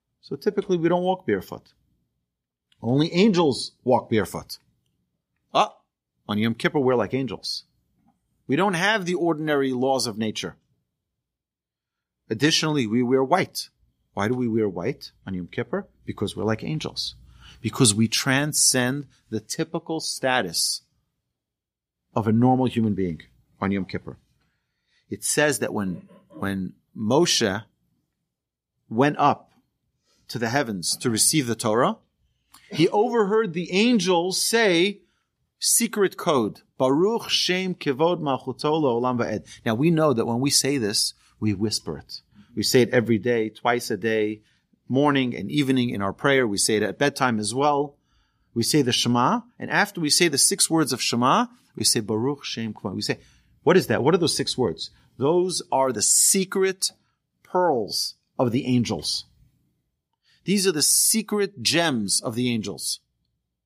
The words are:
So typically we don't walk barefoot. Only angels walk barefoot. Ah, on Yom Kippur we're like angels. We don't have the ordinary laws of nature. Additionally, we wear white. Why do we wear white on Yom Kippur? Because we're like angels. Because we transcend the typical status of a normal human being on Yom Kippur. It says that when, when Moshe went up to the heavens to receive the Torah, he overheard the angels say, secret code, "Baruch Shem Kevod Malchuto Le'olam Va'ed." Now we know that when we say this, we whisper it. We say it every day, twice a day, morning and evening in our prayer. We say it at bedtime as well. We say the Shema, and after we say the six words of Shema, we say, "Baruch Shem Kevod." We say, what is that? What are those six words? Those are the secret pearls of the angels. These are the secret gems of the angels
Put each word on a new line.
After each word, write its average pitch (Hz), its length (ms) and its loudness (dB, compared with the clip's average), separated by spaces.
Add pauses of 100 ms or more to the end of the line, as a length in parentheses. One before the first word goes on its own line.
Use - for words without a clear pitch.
(220)
So - 160 -12
typically 190 400 -2
we 165 100 0
don't 180 160 2
walk 185 240 -2
barefoot. - 460 -4 (1080)
Only 139 320 0
angels 175 600 4 (100)
walk 120 260 2
barefoot. 95 500 -2 (960)
Ah, 170 220 2 (500)
on 104 120 -2
Yom 110 180 0
Kippur 156 240 0
we're 127 160 4
like 104 180 0
angels. 127 520 -6 (840)
We 131 80 0
don't 190 200 0
have 196 300 0
the 175 100 -2
ordinary 151 580 0
laws 127 340 0
of 104 100 -8
nature. 107 380 -6 (1700)
Additionally, 143 580 0
we 117 160 2
wear 131 200 2
white. 165 460 -2 (440)
Why 101 160 0
do 123 60 0
we 123 120 -2
wear 110 220 0
white 90 420 -8 (160)
on 95 60 -8
Yom 87 140 -8
Kippur? 180 400 -8 (180)
Because - 320 -6
we're 98 80 -6
like 110 180 -2
angels. - 520 -8 (440)
Because 113 340 2
we 110 140 2
transcend 135 1000 0 (220)
the 110 120 -4
typical - 580 -8
status - 840 -2 (1300)
of 110 120 0
a 113 60 2
normal 127 360 4
human 113 260 0
being 87 280 -4 (400)
on 98 100 0
Yom 98 140 -2
Kippur. - 320 -12 (920)
It - 140 -12
says 147 360 0
that 120 140 -4
when, 95 340 -6 (220)
when 98 440 -6 (220)
Moshe 113 680 0 (1300)
went 135 280 2
up 143 360 0 (760)
to - 100 -10
the 113 120 -2
heavens 113 480 -2
to - 120 -2
receive 123 380 0
the 117 80 -2
Torah, 123 420 0 (720)
he 165 200 2
overheard 220 640 0
the 170 180 -6
angels 185 720 2
say, 202 600 2 (580)
secret - 580 0
code, 120 440 0 (160)
"Baruch 165 520 2
Shem 185 460 0
Kevod 160 440 0
Malchuto 151 640 -2
Le'olam 123 380 0
Va'ed." 107 260 -2 (200)
Now 113 100 0
we 147 160 2
know 156 220 2
that 113 120 0
when 117 140 -2
we 139 100 0
say 139 280 0
this, 110 360 -2 (260)
we 107 140 0
whisper 95 440 -4
it. - 240 -18 (340)
We 107 80 -4
say 127 180 4
it 110 80 2
every 117 300 2
day, 113 300 -2
twice 120 420 -2
a 110 60 -2
day, 107 440 -2 (480)
morning 135 460 2
and 117 140 -8
evening 131 420 0
in 104 100 -6
our 98 100 -2
prayer. 135 340 2
We 101 120 -2
say 110 180 0
it 104 80 2
at 98 140 -4
bedtime 139 420 0
as 107 140 -6
well. 143 420 0 (580)
We 117 100 -2
say 151 180 2
the 123 100 2
Shema, 123 500 2 (160)
and - 140 -12
after 180 300 -2
we 151 80 -2
say 175 180 4
the 139 100 0
six - 320 0
words 156 220 2
of 123 100 -4
Shema, 135 440 2 (300)
we - 80 -4
say, - 180 2
"Baruch 113 420 -2
Shem 113 300 -8
Kevod." 101 220 -8
We 104 60 -6
say, 117 180 -4 (420)
what 170 160 6
is 160 100 2
that? 117 160 2
What 151 100 4
are 185 60 2
those 160 180 0
six - 200 -4
words? 98 340 -4 (260)
Those 175 540 0
are 135 200 0
the 107 120 -4
secret 190 880 0 (520)
pearls 143 720 -2 (220)
of 123 140 2
the 120 140 -2
angels. 117 600 -2 (1160)
These 190 240 2
are 190 40 2
the 151 120 0
secret 202 800 0
gems 117 580 0
of 107 140 -6
the 123 180 0
angels 98 460 -6 (680)